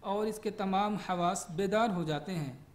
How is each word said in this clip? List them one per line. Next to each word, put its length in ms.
और 220
इसके 260
तमाम 440
हवास 460
बेदार 380
हो 140
जाते 280
हैं 240